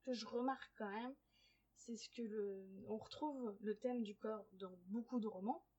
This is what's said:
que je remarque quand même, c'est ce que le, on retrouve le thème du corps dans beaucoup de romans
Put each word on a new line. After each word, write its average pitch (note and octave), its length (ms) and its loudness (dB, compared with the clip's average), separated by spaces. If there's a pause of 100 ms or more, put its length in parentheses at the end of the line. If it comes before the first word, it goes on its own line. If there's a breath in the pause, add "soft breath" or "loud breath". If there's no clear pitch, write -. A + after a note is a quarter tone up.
que B3+ 80 2
je A3 140 -2
remarque B3+ 500 2
quand G#3 120 0
même, A#3+ 260 -2 (600 soft breath)
c'est - 180 -6
ce - 140 -10
que - 120 -6
le, G3+ 420 0 (240)
on G#3+ 100 2
retrouve B3 640 0
le G#3 180 2
thème B3 240 4
du G3+ 120 -2
corps A3 380 -2
dans F#3 240 -8 (100)
beaucoup A#3 320 2
de A3 80 2
romans G#3+ 380 0 (140)